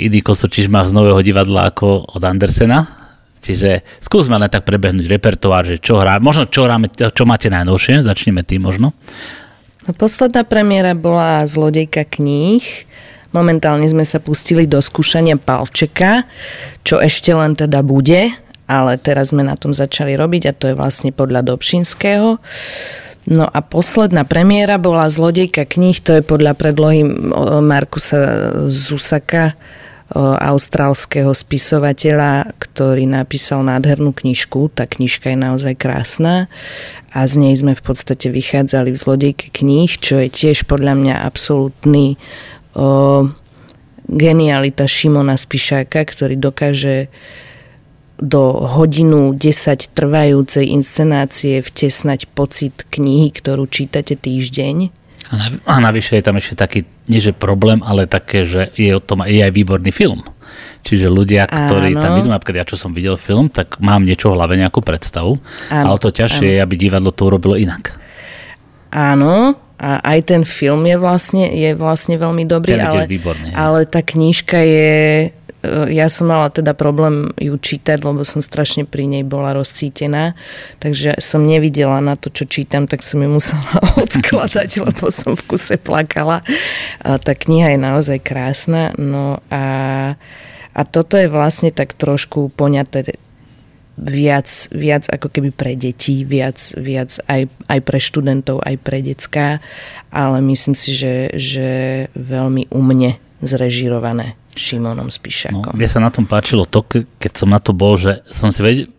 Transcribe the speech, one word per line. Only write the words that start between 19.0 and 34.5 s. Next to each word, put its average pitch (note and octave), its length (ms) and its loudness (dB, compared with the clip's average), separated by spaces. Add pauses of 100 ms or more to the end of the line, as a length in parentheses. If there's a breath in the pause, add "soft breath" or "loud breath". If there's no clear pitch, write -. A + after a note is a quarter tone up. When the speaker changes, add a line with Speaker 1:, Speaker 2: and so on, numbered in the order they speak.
Speaker 2:
sme D3 120 2
na C#3 120 0
tom C#3+ 160 -6
začali C#3 440 -2
robiť D#3+ 300 0
a D3 100 -2
to - 120 -6
je C3 80 0
vlastne C3+ 380 -4
podľa C3 360 0
Dobšinského. G3+ 960 0 (840 loud breath)
No D#3+ 180 4
a - 160 -2
posledná F3 640 0
premiéra G3+ 500 2
bola E3+ 300 2
Zlodejka E3 580 0
kníh, F3+ 320 2
to D#3+ 220 4
je D#3 60 4
podľa D3+ 300 2
predlohy, D#3 460 2
o, D3 100 2 (520)
Markusa D3 560 0 (480)
Zusaka, D3 880 -2 (540 loud breath)
o, C3+ 260 0
austrálskeho C#3 960 0
spisovateľa, C#3+ 1040 0 (240)
ktorý C3+ 500 0
napísal C3+ 560 -2
nádhernú C#3 500 0
knižku. C3+ 600 -2